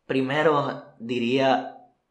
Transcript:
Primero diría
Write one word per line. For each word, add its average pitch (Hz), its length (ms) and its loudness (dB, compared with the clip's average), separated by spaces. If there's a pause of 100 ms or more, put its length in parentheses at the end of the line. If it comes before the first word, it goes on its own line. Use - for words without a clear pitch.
Primero 139 920 0
diría 123 800 0 (340)